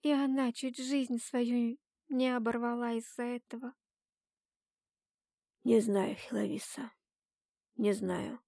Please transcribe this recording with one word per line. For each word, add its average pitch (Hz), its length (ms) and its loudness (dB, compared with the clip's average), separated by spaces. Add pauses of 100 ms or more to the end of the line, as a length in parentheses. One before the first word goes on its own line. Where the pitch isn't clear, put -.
И 294 100 2
она 269 400 2
чуть 254 260 -6
жизнь 262 400 0
свою 240 580 0 (320)
не 254 260 2
оборвала 240 580 0
из-за 233 300 -6
этого». 240 520 -8 (1900)
«Не 233 160 8
знаю, 202 360 2
Хеловиса, 214 760 -6 (840)
не 208 160 2
знаю. 185 560 -4